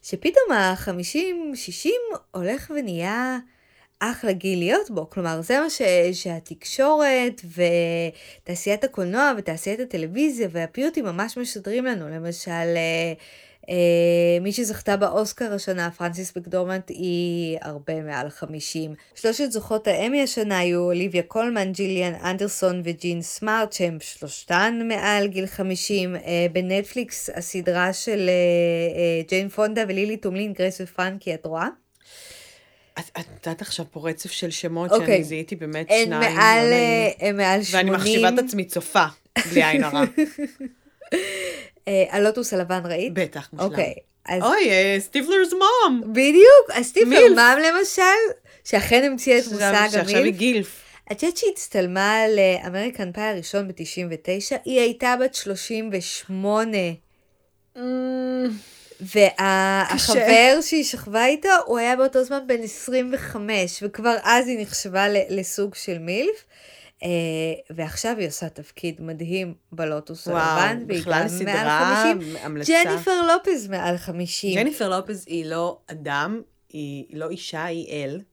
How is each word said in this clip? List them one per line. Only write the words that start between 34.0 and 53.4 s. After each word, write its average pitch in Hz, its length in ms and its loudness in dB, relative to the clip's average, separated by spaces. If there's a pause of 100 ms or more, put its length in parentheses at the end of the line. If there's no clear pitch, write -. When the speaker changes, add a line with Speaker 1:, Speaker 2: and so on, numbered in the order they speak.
Speaker 2:
רצף 160 220 -8
של 175 200 -6
שמות 170 420 -4
Speaker 1:
אוקיי. 220 140 4
Speaker 2:
שאני 185 180 4
זיהיתי 160 320 -8
באמת 156 340 -8
Speaker 1:
הן 220 160 6
Speaker 2:
שניים, 226 300 0
Speaker 1:
מעל, 220 280 6
Speaker 2:
לא 240 60 4
נעים. 233 400 4 (100)
Speaker 1:
אה, 190 80 0
הן 202 80 -2
מעל 196 240 4 (100)
Speaker 2:
ואני 190 200 2
מחשיבה 214 380 2
את - 40 4
Speaker 1:
שמונים. 254 160 2
Speaker 2:
עצמי 202 160 -4
צופה, 180 400 0 (460)
בלי 175 140 4
עין 311 200 2
הרע. 285 240 0
Speaker 1:
<laughs> - 40 -8 (1800)
אה, 196 220 4
הלוטוס 214 420 0
הלבן 185 320 -2
ראית? 175 300 -4
Speaker 2:
בטח, 156 380 -6
מושלם. 180 180 -4
Speaker 1:
אוקיי, - 240 -2 (340)
אז 180 140 -2
Speaker 2:
אוי, 302 280 4
אה, 196 300 4
סטיבלר's 339 520 0
mom. 370 540 4
Speaker 1:
בדיוק, 320 640 10
אז 240 140 0
סטיבלר 339 340 6
Speaker 2:
מילף. 453 160 12
Speaker 1:
מאם 240 220 8
למשל, 359 440 2 (600)
שאכן 240 400 2
המציאה 262 340 4
את 247 60 0
Speaker 2:
שעכשיו, 220 140 -6 (140)
Speaker 1:
מושג 208 200 4
Speaker 2:
שעכשיו 190 160 0
היא 208 80 2
Speaker 1:
המילף. 247 200 4
Speaker 2:
גילף. 220 440 0 (320)
Speaker 1:
את 202 100 -6
יודעת 349 140 0
שהיא 427 160 0
הצטלמה 196 640 0 (100)
לאמריקן 196 840 0
פאי 208 120 -8
הראשון 202 440 -4